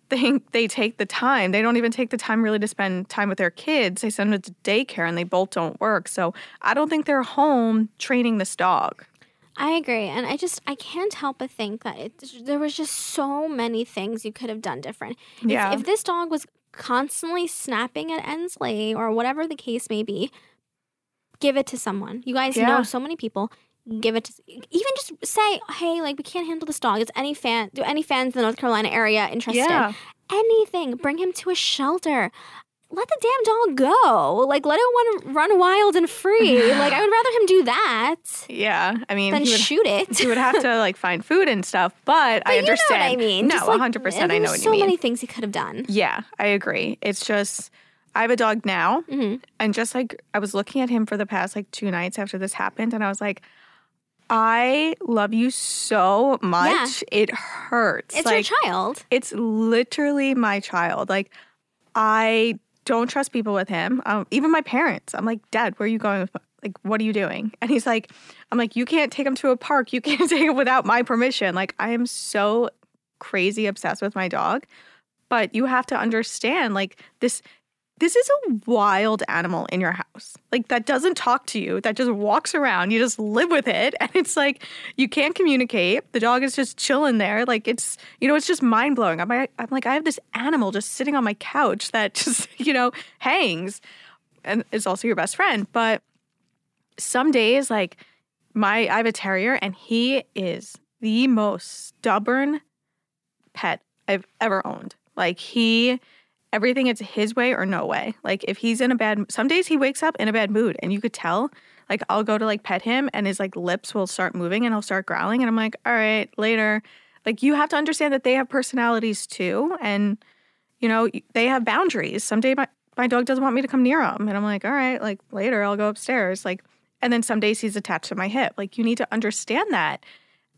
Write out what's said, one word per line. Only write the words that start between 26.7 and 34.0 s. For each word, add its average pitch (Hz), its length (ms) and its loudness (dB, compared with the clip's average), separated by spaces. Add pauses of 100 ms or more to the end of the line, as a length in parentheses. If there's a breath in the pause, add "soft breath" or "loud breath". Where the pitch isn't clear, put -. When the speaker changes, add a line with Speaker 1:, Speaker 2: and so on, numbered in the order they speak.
Speaker 2:
dog. 220 220 2
Is 226 140 -2
any 285 180 -2
fan, 233 400 -2
do 269 80 -8
any 302 220 -2
fans 254 320 -2
in 254 40 0
the 233 40 2
North 226 140 0
Carolina 220 320 0
area 214 380 2
interested?" 240 400 0
Speaker 1:
Yeah. 254 260 2 (380 loud breath)
Speaker 2:
Anything. 415 640 2
Bring 294 200 -2
him 359 160 -2
to - 160 -6
a 359 60 0
shelter. 277 760 0 (600 loud breath)
Let 403 160 -4
the 605 140 0
damn 453 560 2
dog 269 160 4 (100)